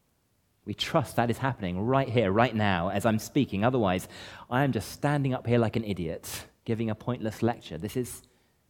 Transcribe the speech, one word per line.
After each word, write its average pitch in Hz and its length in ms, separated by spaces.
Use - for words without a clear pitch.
We 104 100
trust - 400
that 117 160
is - 80
happening 98 420
right 131 260
here, 110 240
right 113 240
now, 98 340
as 98 160
I'm 110 120
speaking. 110 480
Otherwise, 107 420
I 127 120
am 135 80
just 110 200
standing 143 420
up - 140
here 117 100
like 113 180
an 117 80
idiot, 90 600
giving 113 280
a 104 40
pointless 110 460
lecture. 113 380
This 101 180
is 120 240